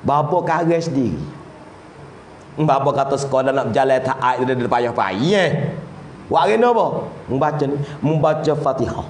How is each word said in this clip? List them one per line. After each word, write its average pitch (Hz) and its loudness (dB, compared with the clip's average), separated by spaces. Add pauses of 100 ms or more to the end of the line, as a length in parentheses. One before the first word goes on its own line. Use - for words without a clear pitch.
Bapa 147 2
karang 165 2
sendiri. 131 -2 (1400)
Bapa 139 2
kata 139 0
sekolah 131 0
nak 123 0
berjalan 135 4
tak 131 0
air 127 2
dia, 131 0
dia 120 0
payah-payah. 120 2 (800)
Buat 175 4
kena 233 4
apa? 165 -2 (160)
Membaca 147 0
ni, 139 -2 (320)
membaca 156 2
Fatihah. 131 -2